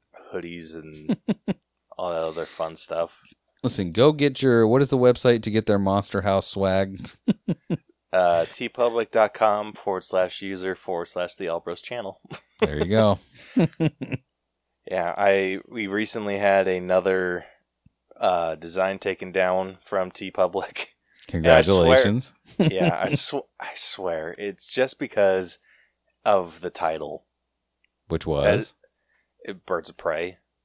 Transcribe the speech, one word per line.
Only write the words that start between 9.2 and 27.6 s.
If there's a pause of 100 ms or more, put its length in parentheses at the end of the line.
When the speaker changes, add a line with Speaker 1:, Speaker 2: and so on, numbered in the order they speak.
Speaker 1:
com
forward
slash
user
forward
slash
the
Albros
channel. (180)
<laughs>
Speaker 2:
There
you
go. (380)
<laughs> (1200)
Speaker 1:
Yeah,
I,
we
recently
had
another, (720)
uh,
design
taken
down
from
TeePublic. (220)
<laughs>
And
I
swear
Speaker 2:
Congratulations. (120)
<laughs>
Speaker 1:
Yeah,
I
sw-, (100)
I
swear,
it's
just
because (640)
of
the
title. (840)